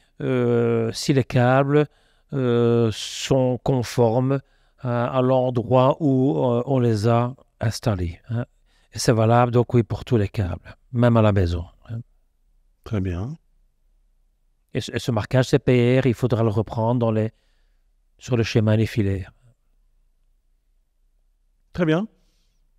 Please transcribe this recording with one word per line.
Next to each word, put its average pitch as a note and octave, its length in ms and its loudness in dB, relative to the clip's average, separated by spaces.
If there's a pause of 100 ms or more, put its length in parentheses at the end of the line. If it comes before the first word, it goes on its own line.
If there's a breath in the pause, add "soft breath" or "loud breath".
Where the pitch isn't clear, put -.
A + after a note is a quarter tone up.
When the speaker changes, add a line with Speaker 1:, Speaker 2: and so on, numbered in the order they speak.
(220 soft breath)
Speaker 1:
euh, A#2 680 0
si - 220 -2
les C3 100 2
câbles, C#3 640 2 (460)
euh, A#2+ 600 2
sont B2+ 680 -2
conformes, B2+ 760 0 (460)
euh, A#2+ 220 -2
à C3 140 -2
l'endroit B2+ 800 2
où, C#3 380 0
euh, B2 280 0
on C3+ 140 0
les A2+ 280 0
a A#2+ 280 0 (240)
installés, G2 600 -4 (100)
hein. A#2 160 -6 (480)
Et A2 60 -12
c'est B2 140 2
valable, A#2 380 4
donc A#2+ 220 0
oui, A#2+ 100 4
pour - 200 -10
tous B2 140 0
les G2+ 100 0
câbles, F2+ 480 -8 (160)
même A#2+ 240 2
à A2+ 60 4
la G#2+ 100 4
maison, F2 340 0 (240)
hein. A#2 100 -12 (840)
Speaker 2:
Très G#2+ 160 -4
bien. F#2+ 380 -4 (1400)
Speaker 1:
Et B2+ 80 -4
ce, - 100 -10
et A#2+ 80 -6
ce - 120 -6
marquage A#2+ 380 0
C C#3 100 4
P B2 400 2
R, B2+ 80 2
il A#2 60 2
faudra A#2 300 -2
le A2+ 60 2
reprendre A2+ 500 -2
dans A2+ 120 0
les, A2 200 -2 (840)
sur B2 180 -6
le A2+ 80 2
schéma G#2+ 320 0
des A2 100 0
filaires. G2 460 -4 (2500)
Speaker 2:
Très F3 120 -2
bien. E3 220 0 (720)